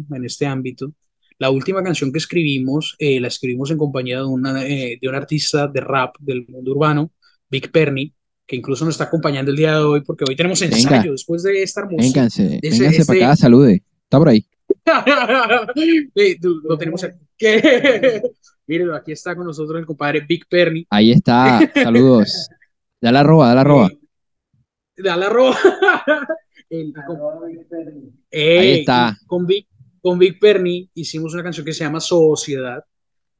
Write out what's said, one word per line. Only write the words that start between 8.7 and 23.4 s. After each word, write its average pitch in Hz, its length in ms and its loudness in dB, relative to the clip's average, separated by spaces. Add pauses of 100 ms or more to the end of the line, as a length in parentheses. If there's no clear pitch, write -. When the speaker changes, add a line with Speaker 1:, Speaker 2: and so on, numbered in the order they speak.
Speaker 1:
nos 160 100 -2
está 160 100 -6
acompañando 143 460 -4
el 143 80 -2
día 156 140 2
de 156 120 0
hoy, 147 180 0
porque 156 260 -8
hoy 135 80 -6
tenemos 180 340 -2
Speaker 2:
Venga. 240 300 2
Speaker 1:
ensayo 180 120 0
después 165 300 -6
de 196 200 0
esta 190 200 -8
hermosa, 208 360 0
Speaker 2:
Vénganse, - 260 0 (160)
Speaker 1:
de 151 80 -6
ese, 160 160 2
Speaker 2:
vénganse 160 220 4
pa' - 60 2
Speaker 1:
este 123 120 4
Speaker 2:
acá, 139 120 4
salude. 120 460 6 (220)
Está - 140 2
por 160 100 4
ahí. 110 180 4 (220)
Speaker 1:
<laughs> 247 1040 0 (400)
Eh, 196 260 2
tú, 175 240 -2
lo 156 140 -2
tenemos 165 260 -6
aquí. - 120 -12 (220)
<laughs> 233 960 2 (340)
Mírenlo, 165 300 -4
aquí 156 160 -14
está 170 240 -12
con 175 100 -10
nosotros 156 320 -8
el 160 80 -10
compadre 151 400 -4
Big 160 220 -4
Perny. 170 420 0
Speaker 2:
Ahí 208 220 4
está, 127 580 4
Speaker 1:
<laughs> - 60 -6
Speaker 2:
saludos. 127 760 2 (480)
Dale 120 180 2
arroba, 143 300 6